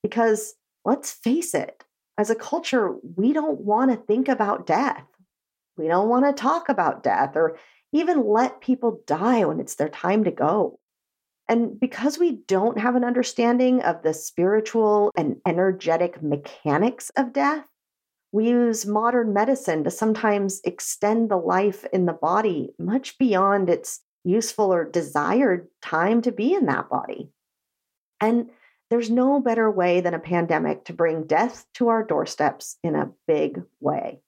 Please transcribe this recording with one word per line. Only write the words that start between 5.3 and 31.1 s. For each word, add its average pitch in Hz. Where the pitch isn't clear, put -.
We 160
don't 185
want 247
to 185
talk 311
about 190
death 127
or 160
even 311
let 226
people 247
die 208
when 160
it's -
their 151
time 196
to 185
go. 165
And 233
because 254
we 330
don't 214
have 240
an 247
understanding 247
of 165
the 156
spiritual 208
and 151
energetic 175
mechanics 151
of 254
death, 285
we 220
use 233
modern 226
medicine 202
to 160
sometimes 208
extend 214
the 202
life 185
in 185
the 165
body 170
much 202
beyond 196
its -
useful 208
or 170
desired 175
time 190
to 240
be 233
in 349
that -
body. -
And 233
there's 226
no 254
better 226
way 180
than 175
a 160
pandemic 160
to -
bring 165